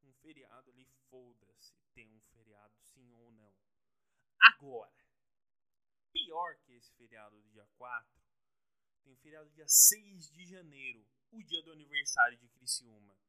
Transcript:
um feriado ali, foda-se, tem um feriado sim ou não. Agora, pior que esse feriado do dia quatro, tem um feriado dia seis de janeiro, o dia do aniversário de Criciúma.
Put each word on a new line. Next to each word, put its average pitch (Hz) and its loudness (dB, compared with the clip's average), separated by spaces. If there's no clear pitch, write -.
um 135 -20
feriado 131 -20
ali, 127 -20
foda-se, 120 -20
tem 113 -20
um 110 -20
feriado 107 -20
sim 123 -20
ou 117 -20
não. 107 -20
Agora, 120 6
pior 165 -6
que - -20
esse - -20
feriado 107 -20
do 104 -20
dia 104 -20
quatro, 123 -12
tem 135 -20
um 127 -20
feriado 151 -20
dia 151 -20
seis 202 6
de 175 -20
janeiro, 139 -16
o 226 -20
dia 156 -10
do 160 -20
aniversário 139 -2
de 120 -20
Criciúma. 110 -12